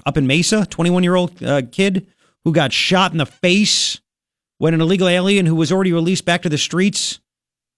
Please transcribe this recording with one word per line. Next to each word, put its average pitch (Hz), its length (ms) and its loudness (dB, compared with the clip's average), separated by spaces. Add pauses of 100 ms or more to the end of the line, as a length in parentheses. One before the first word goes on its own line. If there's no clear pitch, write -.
up 143 100 -4
in 143 80 0
Mesa, 170 400 2
twenty-one-year-old, 180 800 -2
uh, 139 180 0 (100)
kid 190 360 -2 (380)
who 170 60 2
got 147 220 0
shot 185 380 0
in 160 80 -4
the 139 80 -2
face - 720 -2 (560)
when 160 160 0
an 160 80 2
illegal 180 260 0
alien 185 380 2
who 160 100 2
was 160 160 0
already 190 220 0
released 170 320 -2
back 170 160 0
to 180 80 -4
the 147 80 0
streets - 600 -2 (580)